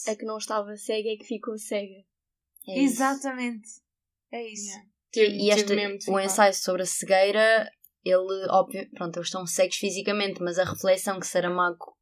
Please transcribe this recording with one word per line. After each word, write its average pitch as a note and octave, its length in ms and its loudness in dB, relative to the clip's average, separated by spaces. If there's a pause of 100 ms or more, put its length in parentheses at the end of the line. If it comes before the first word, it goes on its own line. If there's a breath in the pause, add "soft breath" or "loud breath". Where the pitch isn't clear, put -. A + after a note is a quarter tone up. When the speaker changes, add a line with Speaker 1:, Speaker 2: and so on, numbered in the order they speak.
Speaker 1:
A, A3+ 40 -2
a G#3+ 40 -2
que G#3+ 100 -14
não A3 120 -8
estava G#3 400 -6
cega G#3+ 340 -4
é G#3+ 60 -4
que G#3+ 80 -20
ficou A3 320 -8
cega. G3+ 480 -8 (640)
Speaker 2:
É F#3+ 120 -4
isso. C4+ 140 4
Speaker 3:
Exatamente. B3+ 760 -4 (640)
É A#3 160 -8
isso. G#3+ 200 -12
Speaker 4:
Yeah. G3 180 -16
Speaker 2:
E, - 260 -20
Speaker 4:
Teve, G#3 240 4
Speaker 2:
e - 40 -6
Speaker 4:
teve G3+ 100 2 (120)
Speaker 2:
este, G#3 140 2
Speaker 4:
mesmo G3+ 220 -2
de - 60 -14
Speaker 2:
o - 20 -12
Speaker 4:
ficar. F#3+ 180 0
Speaker 2:
ensaio G3 300 4
sobre F#3 300 -2
a - 20 -2
cegueira, G3+ 840 4 (340)
ele, F#3 460 2
óbvio, F#3+ 400 2
pronto, E3+ 260 -8
eles E3+ 100 -8
estão F#3 200 -8
cegos F#3 300 0
fisicamente, G3 640 -2
mas F3 180 -2
a F#3 60 2
reflexão F#3+ 540 0
que F3+ 60 -8
Saramago F3 760 0